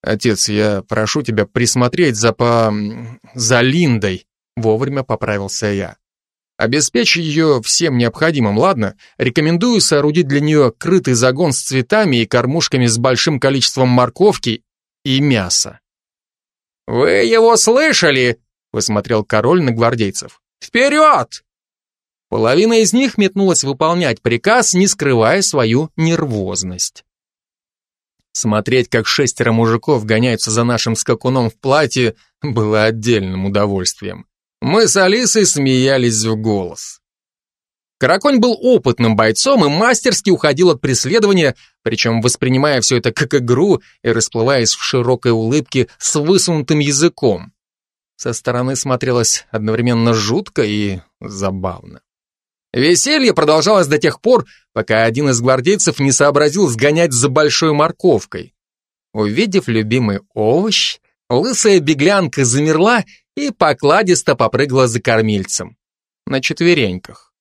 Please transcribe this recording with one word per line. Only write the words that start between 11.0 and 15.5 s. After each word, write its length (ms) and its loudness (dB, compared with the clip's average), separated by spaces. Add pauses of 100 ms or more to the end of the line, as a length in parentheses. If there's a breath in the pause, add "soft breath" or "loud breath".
загон 380 0
с 80 -6
цветами 560 0
и 80 0
кормушками 600 0
с 120 0
большим 420 0
количеством 500 0
морковки 760 0 (400)
и 180 0
мяса". 580 -2 (1080)